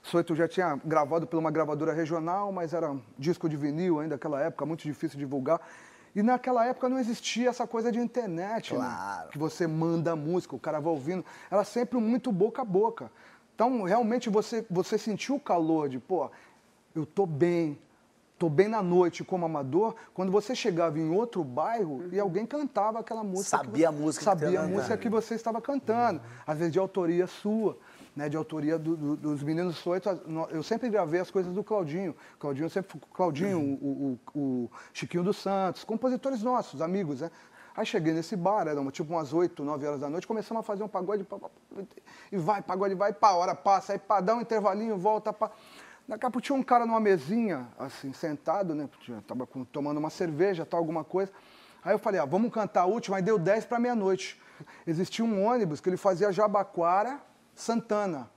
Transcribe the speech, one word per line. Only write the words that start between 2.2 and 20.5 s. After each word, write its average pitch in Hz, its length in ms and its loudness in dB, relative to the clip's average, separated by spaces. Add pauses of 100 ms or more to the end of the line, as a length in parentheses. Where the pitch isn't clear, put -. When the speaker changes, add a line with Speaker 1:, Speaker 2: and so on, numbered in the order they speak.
Speaker 1:
mas 175 200 -4
era 160 240 -2 (220)
disco 165 320 -2
de 151 80 -4
vinil 151 420 0
ainda 156 140 -4
naquela 143 260 -2
época, 151 280 -2
muito 160 160 -6
difícil 147 340 -6
divulgar. 139 420 0 (560)
E 202 60 2
naquela 247 460 2
época 254 200 -2
não 262 120 0
existia 240 500 0
essa 240 160 -2
coisa 233 260 -2
de 226 80 0
internet, 220 760 -4
né? 131 40 0
Speaker 2:
Claro. 87 500 -6
Speaker 1:
Que 147 100 -10
você 156 260 -2
manda 165 500 0
música, 160 400 -4
o 110 40 -10
cara 151 200 -4
vai 160 140 0
ouvindo. 156 320 -4 (240)
Era 196 140 2
sempre 247 340 -2
muito 233 340 0
boca 214 300 2
a 247 40 -2
boca. 190 460 0 (440)
Então, 240 280 2
realmente, 226 460 2
você, 214 420 0
você 180 260 0
sentiu 214 380 -2
o - 40 -4
calor 160 500 2
de, 127 100 -6
"Pô, 147 320 -2 (640)
eu 151 100 -2
tô 196 200 0
bem, 165 520 2 (600)
tô 175 120 0
bem 190 200 4
na 220 120 0
noite 175 400 4
como 180 240 -2
amador", 160 500 0 (180)
quando 185 180 -2
você 208 240 2